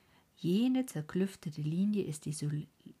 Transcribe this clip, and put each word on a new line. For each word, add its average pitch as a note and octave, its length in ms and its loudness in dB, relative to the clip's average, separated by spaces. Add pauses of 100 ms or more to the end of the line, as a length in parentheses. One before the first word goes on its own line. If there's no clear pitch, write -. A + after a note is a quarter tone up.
(380)
Jene B3+ 480 4
zerklüftete D#3+ 760 -4
Linie F#3 420 2
ist - 220 -6
die D3+ 100 -2
Sil-, D3 340 -2 (320)